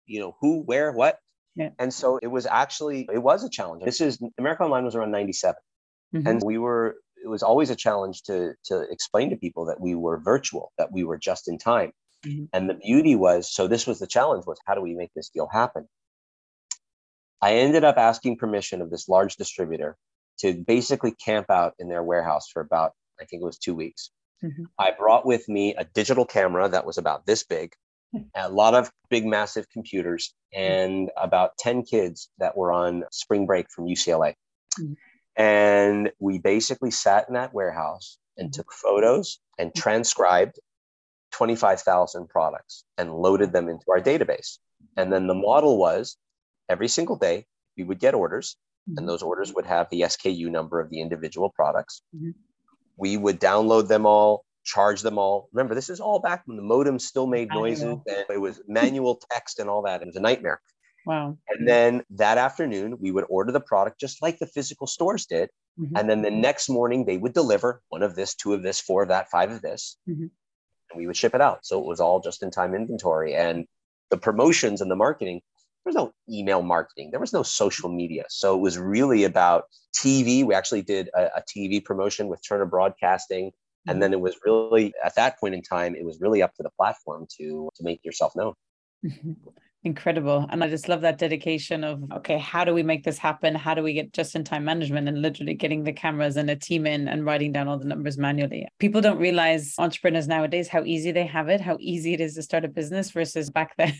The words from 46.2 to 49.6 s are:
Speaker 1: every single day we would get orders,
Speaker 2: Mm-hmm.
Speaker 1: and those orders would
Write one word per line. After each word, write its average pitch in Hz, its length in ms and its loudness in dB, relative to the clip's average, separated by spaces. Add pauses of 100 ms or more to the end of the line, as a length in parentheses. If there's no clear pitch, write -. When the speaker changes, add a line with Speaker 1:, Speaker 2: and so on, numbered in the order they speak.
Speaker 1:
every 92 200 0
single 170 280 -2
day 92 300 0 (320)
we 92 60 -8
would 92 160 -6
get 135 160 4
orders, 92 400 -2 (340)
Speaker 2:
Mm-hmm. 160 80 -10
Speaker 1:
and 85 100 -6
those 85 140 -4
orders 90 320 -6
would 92 140 -4